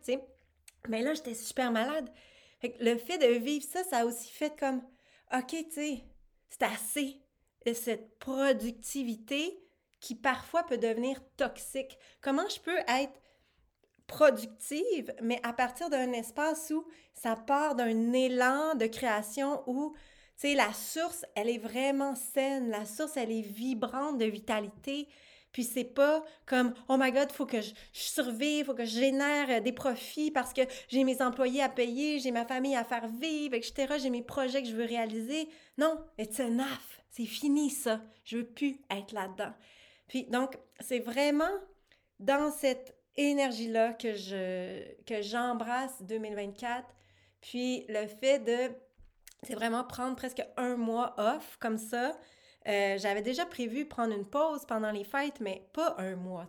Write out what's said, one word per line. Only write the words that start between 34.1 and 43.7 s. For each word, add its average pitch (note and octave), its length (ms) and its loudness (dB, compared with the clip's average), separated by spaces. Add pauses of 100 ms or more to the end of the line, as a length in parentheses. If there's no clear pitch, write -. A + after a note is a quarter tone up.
mes A#3+ 120 -2
projets C4 400 -2
que A#3+ 60 -6
je A3 80 -4
veux A#3 100 0
réaliser. » A#3 640 -2 (280)
Non, D#4 260 2 (160)
it's A3 220 -6
enough, B3+ 680 -2
c'est A#3 160 -6
fini C#4+ 420 2
ça, A3 320 0 (240)
je A3+ 140 -4
veux A#3+ 80 -2
plus C#4 340 -2 (100)
être G3+ 220 -6
là-dedans. F#3+ 400 -4 (540)
Puis B3+ 180 -4
donc, C4 320 -2 (240)
c'est B3+ 200 -2
vraiment D4 500 2 (680)
dans C#4 340 2
cette C4 440 -2 (200)
énergie-là A#3+ 800 2